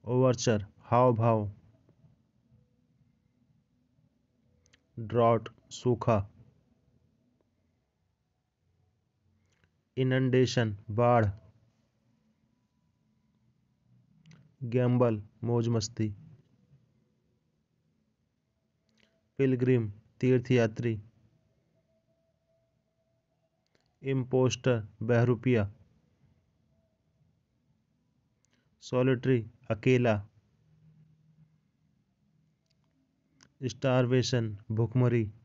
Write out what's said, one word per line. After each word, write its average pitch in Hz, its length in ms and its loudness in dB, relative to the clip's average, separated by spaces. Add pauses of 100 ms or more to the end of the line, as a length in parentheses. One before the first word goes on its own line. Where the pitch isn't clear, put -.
ओवरचर, 123 600 0 (140)
हाव 123 340 2
भाव। 110 380 0 (3500)
ड्रॉट, 113 500 0 (220)
सूखा। 117 460 -2 (3750)
इनंडेशन, 127 800 0 (140)
बाढ़। 120 340 2 (3500)
गैम्बल, 123 580 0 (220)
मौज 117 240 -2
मस्ती। 110 420 -4 (3250)
पिलग्रिम, 127 540 0 (280)
तीर्थयात्री। 120 840 0 (3000)
इम्पोस्टर, 127 840 0 (160)
बहरूपिया। 117 680 2 (3000)
सॉलिटरी, 127 680 0 (200)
अकेला। 113 560 2 (3500)
स्टारवेशन, 123 920 0 (140)
भुखमरी। 117 600 0 (140)